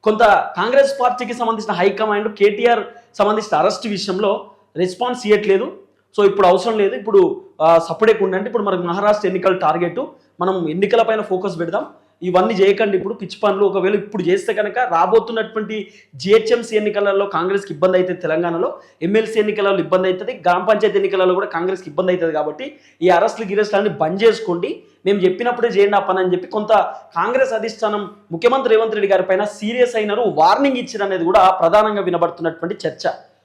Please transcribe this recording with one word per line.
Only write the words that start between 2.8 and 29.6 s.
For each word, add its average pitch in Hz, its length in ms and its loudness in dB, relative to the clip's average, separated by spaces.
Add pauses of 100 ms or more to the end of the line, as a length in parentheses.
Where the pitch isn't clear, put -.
సంబంధించిన 208 400 0
అరెస్ట్ 214 300 0
విషయంలో 202 640 -4 (280)
రెస్పాన్స్ 208 500 -4
ఇవ్వట్లేదు. 208 440 2 (480)
"So 202 60 4
ఇప్పుడు 190 220 4
అవసరం 190 300 2
లేదు, 202 180 0
ఇప్పుడు, 202 460 2 (200)
ఆ, 165 180 6
సపరేట్గా 196 460 0
ఉండండి, 190 220 -4
ఇప్పుడు 214 160 -4
మనకు 185 180 -2
మహారాష్ట్ర 202 460 0
ఎన్నికల 185 280 0
టార్గెట్, 175 440 -2 (420)
మనం 180 280 0
ఎన్నికల 190 320 0
పైన 220 200 0
ఫోకస్ 185 380 -6
పెడదాం, 175 260 -4 (380)
ఇవన్నీ 185 300 2
చేయకండి 196 440 2
ఇప్పుడు 190 160 -4
పిచ్చి - 300 -14
పనులు, 202 220 2
ఒకవేళ 190 280 0
ఇప్పుడు - 300 -4
చేస్తే 190 300 0
కనుక 208 260 -4
రాబోతున్నటువంటి 220 1120 -2 (240)
జిహెచ్ఎంసీ 220 640 0
ఎన్నికలలో 202 480 0
కాంగ్రెస్కి 190 480 -4
ఇబ్బంది 180 240 2
అవుతుంది, 180 240 0
తెలంగాణలో 170 560 -2 (240)
ఎంఎల్సీ 214 380 0
ఎన్నికలలో 196 380 0
ఇబ్బంది 185 300 0
అవుతుంది, 185 400 -4
గ్రామ 185 160 2
పంచాయతీ 214 320 2
ఎన్నికలలో 185 380 2
కూడా 196 120 0
కాంగ్రెస్కి 180 440 -6
ఇబ్బంది 180 220 -2
అవుతుంది, 165 220 -2
కాబట్టి 151 420 -6 (260)
ఈ 180 80 4
అరెస్టులు 202 380 2
గిరెస్టులు 202 340 0
అన్ని 208 120 0
బంద్ 165 300 -2
చేసుకోండి, 185 600 0 (220)
మేము 202 140 2
చెప్పినప్పుడే 233 480 0
చేయండి 202 280 2
ఆ 196 40 4
పని" 190 200 -2
అని 185 120 0
చెప్పి 180 160 -2
కొంత 208 220 -6 (460)
కాంగ్రెస్ 220 380 0
అధిష్టానం 208 580 -4 (200)
ముఖ్యమంత్రి 240 440 2
రేవంత్ 220 200 2
రెడ్డి 196 120 0
గారి 190 160 2
పైన 190 200 0
సీరియస్ 233 520 -2